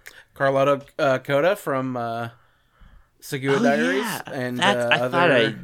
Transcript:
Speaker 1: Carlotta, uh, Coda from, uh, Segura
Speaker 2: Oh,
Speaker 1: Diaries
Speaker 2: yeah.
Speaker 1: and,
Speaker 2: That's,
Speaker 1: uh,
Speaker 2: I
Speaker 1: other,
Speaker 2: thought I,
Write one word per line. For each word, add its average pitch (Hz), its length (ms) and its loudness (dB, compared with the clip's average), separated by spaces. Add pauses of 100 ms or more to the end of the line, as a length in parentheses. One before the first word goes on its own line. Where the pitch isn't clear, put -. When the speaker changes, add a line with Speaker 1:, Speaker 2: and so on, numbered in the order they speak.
(340)
Speaker 1:
Carlotta, 139 460 2 (180)
uh, 135 220 2
Coda 147 340 2
from, 131 420 -4
uh, 117 340 -6 (920)
Segura 139 400 -2
Speaker 2:
Oh, - 20 0
Speaker 1:
Diaries 247 380 2
Speaker 2:
yeah. 202 200 -4 (120)
Speaker 1:
and, 123 260 -6
Speaker 2:
That's, 196 260 2
Speaker 1:
uh, 117 60 0
Speaker 2:
I 151 80 2
Speaker 1:
other, 127 120 -2
Speaker 2:
thought 175 200 2
I, 113 340 2